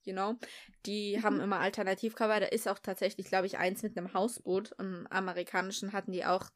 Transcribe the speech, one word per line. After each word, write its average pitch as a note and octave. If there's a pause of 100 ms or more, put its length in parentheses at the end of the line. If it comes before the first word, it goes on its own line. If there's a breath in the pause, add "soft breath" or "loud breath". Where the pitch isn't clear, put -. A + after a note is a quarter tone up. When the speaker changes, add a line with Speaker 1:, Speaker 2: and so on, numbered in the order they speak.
Speaker 1:
you F#3+
know? G3 (500 loud breath)
Die G#3
Speaker 2:
Mhm. -
Speaker 1:
haben G#3+
immer F#3+
Alternativcover, G#3
da G3
ist -
auch G3
tatsächlich, G3
glaub F#3+
ich, F#3+
eins F#3
mit G#3+
einem F3+
Hausboot. G3
Im F#3
Amerikanischen F#3
hatten G3
die F3+
auch F#3